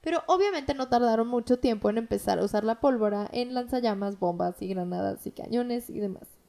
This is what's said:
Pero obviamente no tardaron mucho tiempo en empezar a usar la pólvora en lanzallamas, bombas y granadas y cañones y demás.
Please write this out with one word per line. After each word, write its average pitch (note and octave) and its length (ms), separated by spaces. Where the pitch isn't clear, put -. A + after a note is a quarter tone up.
Pero E4 280
obviamente F4 460
no C4 140
tardaron A#3 400
mucho B3 300
tiempo G#3+ 320
en G#3+ 80
empezar G3+ 400
a F#3 60
usar G#3 200
la A3+ 160
pólvora G#3+ 520
en B3 200
lanzallamas, A#3 680
bombas F3 440
y F#3+ 60
granadas F3+ 580
y - 60
cañones A#3+ 580
y A3 100
demás. G3 280